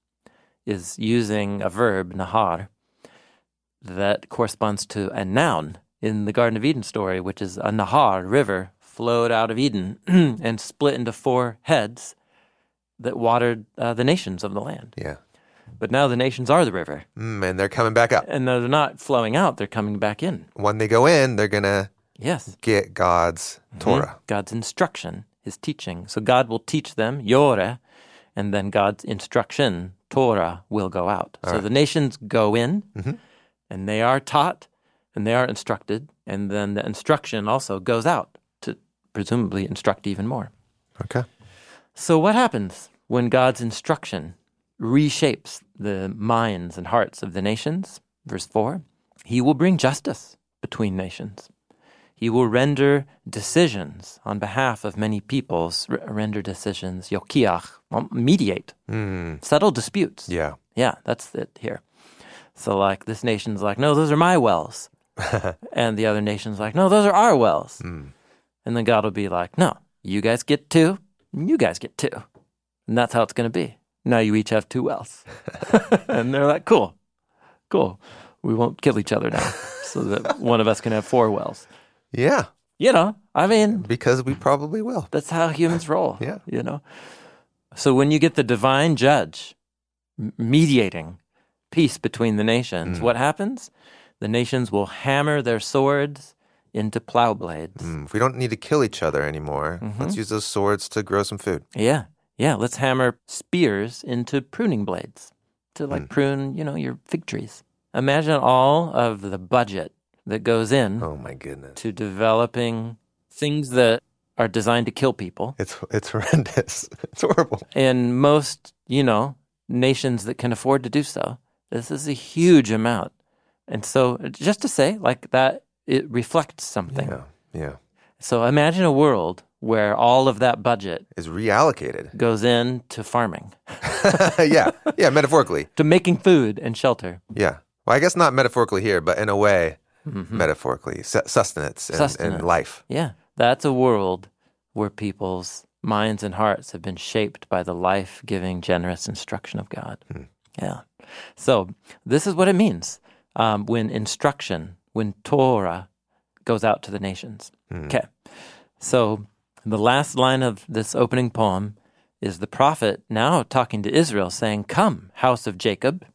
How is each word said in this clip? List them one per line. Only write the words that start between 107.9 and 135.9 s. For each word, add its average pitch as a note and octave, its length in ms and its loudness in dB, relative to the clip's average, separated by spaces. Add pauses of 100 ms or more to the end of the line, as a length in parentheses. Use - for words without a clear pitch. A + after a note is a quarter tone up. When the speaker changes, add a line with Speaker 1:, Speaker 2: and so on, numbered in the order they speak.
Speaker 1:
Imagine D3 480 2
all C3+ 520 4
of A#2 280 0
the G2 160 -6
budget F#2+ 560 -2 (320)
that G#2+ 180 -4
goes A2+ 280 2
in A#2 320 0
Speaker 2:
Oh, D2+ 140 -8
my C2 180 -12
goodness. C#2 460 -16
Speaker 1:
to A2+ 100 -4
developing A2+ 1080 -2 (320)
things D3 420 -4
that A#2+ 300 4 (360)
are A#2 100 2
designed A2+ 380 0
to A#2 60 -6
kill C3 220 0
people. G#2 460 -8
Speaker 2:
It's, - 160 -6 (160)
it's - 180 -2
<laughs> - 40 -14
horrendous. - 760 0 (140)
It's - 180 -10
horrible. E3+ 380 2 (160)
Speaker 1:
And B2+ 440 2
most, C#3+ 540 2 (140)
you C#3 160 0
know, B2 320 2 (320)
nations B2 560 0
that A#2 140 -8
can A#2+ 140 -2
afford C3 320 0
to A#2+ 60 -6
do C#3+ 140 0
so, - 340 -6 (340)
this A#2 200 -6
is D3 160 -6
a C#3+ 60 -4
huge D3+ 580 4
amount. A2 400 -2 (560)
And A#2+ 180 -8
so B2+ 320 2 (140)
just F#3 300 -2
to C#4+ 60 -4
say, E3 300 2
like, B2+ 340 -2
that, C3 320 2 (220)
it C3+ 240 0
reflects B2 540 -2
something. - 460 -6
Speaker 2:
Yeah, C2+ 140 -10 (300)
yeah. D2 220 -8 (440)
Speaker 1:
So A#2 260 0
imagine D3+ 400 4
a D#3+ 60 4
world A#2+ 520 2 (160)
where G#2+ 360 0
all B2 320 6
of B2 120 -4
that A#2 240 2
budget G2 420 -2 (120)
Speaker 2:
Is E2 100 -10
reallocated. G#2 920 0
Speaker 1:
goes A2+ 260 0
into A#2+ 600 0
farming. A2+ 500 -4 (140)
<laughs> - 260 -8 (200)
Speaker 2:
<laughs> F3 260 2
Yeah, D#3 320 6 (260)
yeah, D#3+ 120 6
metaphorically. C3+ 640 4
Speaker 1:
To D#3 80 2
making F3 340 4